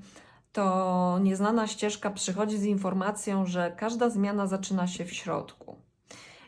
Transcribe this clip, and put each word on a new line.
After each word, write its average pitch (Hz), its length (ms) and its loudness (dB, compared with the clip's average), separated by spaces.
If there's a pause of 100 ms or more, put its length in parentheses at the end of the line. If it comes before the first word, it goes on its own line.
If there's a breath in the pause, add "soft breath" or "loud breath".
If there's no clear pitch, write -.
(540 loud breath)
to 185 680 2
nieznana 208 460 4
ścieżka 208 440 -4
przychodzi 208 460 -2
z 202 60 0
informacją, 196 840 0
że 175 320 0
każda 233 320 0
zmiana 202 380 0
zaczyna 190 400 0
się 175 180 -6
w - 80 -12
środku. - 640 -8 (720 loud breath)